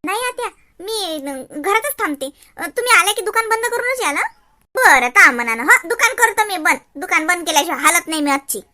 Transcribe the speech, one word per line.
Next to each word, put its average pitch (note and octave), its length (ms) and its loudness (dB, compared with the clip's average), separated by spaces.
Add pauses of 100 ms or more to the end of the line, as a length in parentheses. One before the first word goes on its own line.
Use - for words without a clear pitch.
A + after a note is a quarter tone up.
नाही F#4+ 240 -4
आत्या, B4 220 -6 (300)
मी F4+ 440 -6
न-, C#4 380 -10
घरातच A4 380 -2
थांबते. D4 260 -4 (320)
अ, - 40 -10
तुम्ही A4+ 380 2
आल्या F#4+ 140 0
की A4 80 -4
दुकान A4 280 -2
बंद A4+ 160 -2
करूनच B4 380 -4
या D4 80 -2
ना. D#4+ 100 -2 (540)
बरं, C#4 340 6
ता D#4+ 220 8
म्हणा A#3 240 -4
ना. A#3 80 -8
हं, F#4 260 2
दुकान A#4 240 0
करतो A4 340 0
मी F#4+ 100 -6
बंद, D#4 200 0 (180)
दुकान D#4 320 -2
बंद F4 200 -2
केल्याशिवाय D#4 320 2
हालत E4 280 2
नाही D#4+ 140 -4
मी C#4+ 100 0
आजची. C4+ 300 -4 (120)